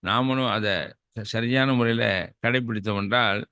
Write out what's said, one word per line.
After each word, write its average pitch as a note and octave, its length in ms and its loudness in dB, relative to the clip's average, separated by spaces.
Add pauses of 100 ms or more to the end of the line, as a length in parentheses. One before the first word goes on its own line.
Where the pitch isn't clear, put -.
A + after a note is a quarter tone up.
நாமளும் B2+ 440 2
அதை G2+ 440 -2 (280)
சரியான B2 500 0
முறையில A#2 600 0 (140)
கடைபிடித்தோம் A2+ 500 -2
என்றால் G#2 560 0